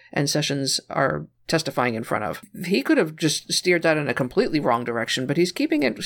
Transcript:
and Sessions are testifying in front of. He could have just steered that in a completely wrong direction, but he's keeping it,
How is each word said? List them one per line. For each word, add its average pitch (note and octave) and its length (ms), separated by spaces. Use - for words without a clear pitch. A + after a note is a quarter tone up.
and C#3+ 160
Sessions C#3 520
are D3 360
testifying C3 460
in A2+ 100
front A2+ 200
of. D#2+ 180
He G3+ 160
could D#4 160
have D#3 180
just - 360
steered F3+ 300
that D#3+ 140
in D3 120
a B2 60
completely D3+ 460
wrong A#2+ 240
direction, A#2+ 420
but C#3+ 120
he's F3+ 140
keeping D4 300
it, B3 240